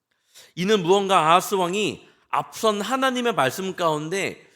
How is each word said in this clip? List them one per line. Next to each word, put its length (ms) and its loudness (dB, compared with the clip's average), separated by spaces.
이는 280 0
무언가 480 4
아하스 240 4
왕이 520 -4
앞선 500 -2
하나님의 540 -2
말씀 400 -2
가운데 800 -4